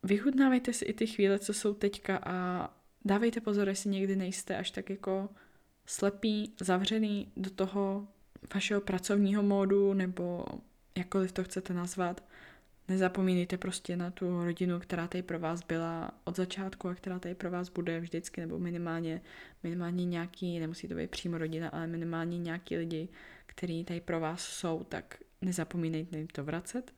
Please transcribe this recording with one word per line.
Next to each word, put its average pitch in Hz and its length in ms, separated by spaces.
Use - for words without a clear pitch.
Vychutnávejte 254 680
si - 120
i - 80
ty 220 140
chvíle, 196 320
co 202 140
jsou 208 200
teďka 202 520
a 180 440
dávejte 226 360
pozor, 202 280
jestli 196 200
někdy 196 260
nejste 185 420
až 180 140
tak - 180
jako 196 400
slepý, 208 760
zavřený 202 800
do 190 120
toho 196 580
vašeho 202 280
pracovního 202 600
módu 196 500
nebo 180 520
jakkoliv 185 340
to 185 120
chcete 190 300
nazvat. 175 500
Nezapomínejte 185 720
prostě 180 400
na 175 140
tu 175 320
rodinu, 175 360
která 175 280
tady 180 140
pro 180 180
vás 170 280
byla 165 440
od 170 120
začátku 190 520
a 180 80
která 185 240
tady 180 160
pro 180 160
vás 175 180
bude 165 300
vždycky, 170 420
nebo 165 180
minimálně, 170 640
minimálně 175 420
nějaký, 175 540
nemusí 165 280
to 175 80
být 165 160
přímo 170 260
rodina, 160 320
ale 165 180
minimálně 165 500
nějaký 170 400
lidi, 165 320
který 170 380
tady 170 180
pro 170 180
vás 165 240
jsou, 165 400
tak - 340
nezapomínejte 170 760
jim 156 100
to - 160
vracet 175 540